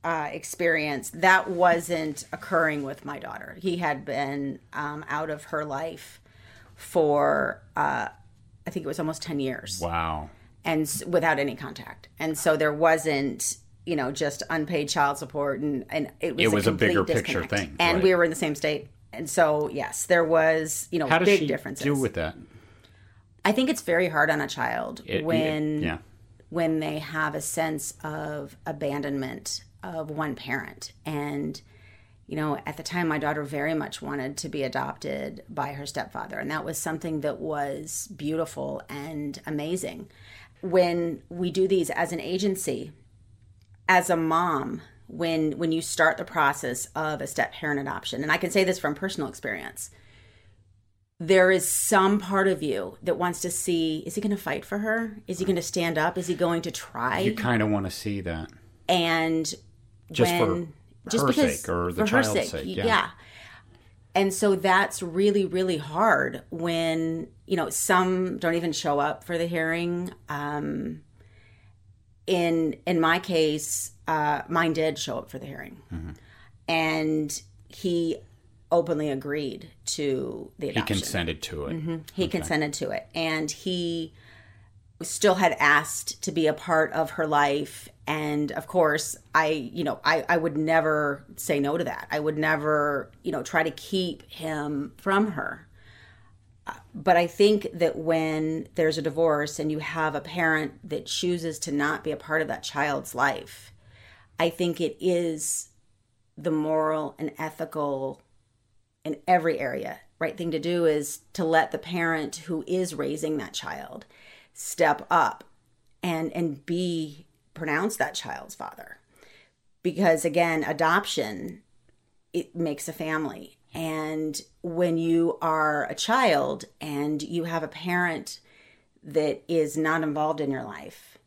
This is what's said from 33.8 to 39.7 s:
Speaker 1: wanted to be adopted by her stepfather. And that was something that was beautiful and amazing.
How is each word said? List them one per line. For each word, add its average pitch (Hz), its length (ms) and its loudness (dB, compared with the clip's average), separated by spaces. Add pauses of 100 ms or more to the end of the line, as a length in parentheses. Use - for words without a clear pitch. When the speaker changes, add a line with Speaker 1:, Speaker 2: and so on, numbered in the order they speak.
Speaker 1:
wanted 143 380 -6
to 165 100 -8
be 143 140 -4
adopted 135 880 -6
by 143 240 -6
her 143 140 -10
stepfather. - 500 -8
And - 140 -6
that 156 120 -4
was 160 140 -6
something 160 440 -4
that 147 180 -4
was 147 760 -4
beautiful 147 720 -4
and 147 600 -8
amazing. 151 600 -4 (540)